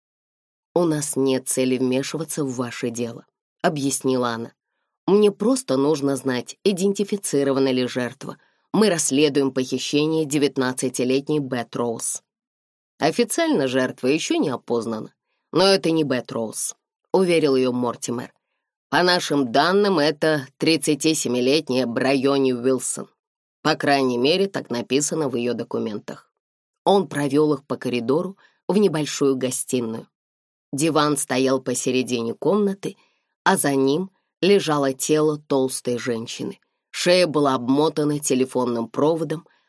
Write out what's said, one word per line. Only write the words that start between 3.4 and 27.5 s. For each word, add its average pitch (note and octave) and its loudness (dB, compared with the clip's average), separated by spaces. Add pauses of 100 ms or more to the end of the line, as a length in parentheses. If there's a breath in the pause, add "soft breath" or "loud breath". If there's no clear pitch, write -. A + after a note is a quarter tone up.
объяснила C3+ 0
она. A#2 -8 (560)
«Мне G#3 6
просто G#3 0
нужно C#3 0
знать, B2 -4
идентифицирована F3 0
ли B2+ 0
жертва. A#2+ -8 (360)
Мы G#3 6
расследуем C#3+ 2
похищение D3 0
девятнадцатилетней C3+ -2
Бет B2+ -6
Роуз». A#2+ -6 (760)
«Официально A3+ 0
жертва B2+ -2
ещё D#3+ 0
не B3+ 0
опознана, A#2 -6 (400)
но F3 4
это F3 2
не D#3+ 2
Бет B2+ -4
Роуз», — A#2 -8 (380)
уверил E3 4
её B2+ 2
Мортимер. B2 -6 (560)
«По D3 4
нашим D#3 2
данным, F#3 4
это D3+ 0 (100)
тридцатисемилетняя D3 0
Брайони C3 0
Уилсон. B2+ -4 (520)
По D3+ 2
крайней C#3 0
мере, E3+ 2
так - -8
написано C#3 -2
в A#2+ -6
её A#2+ -2
документах». A2+ -8 (520)
Он F#3+ 4
провёл C#3+ 2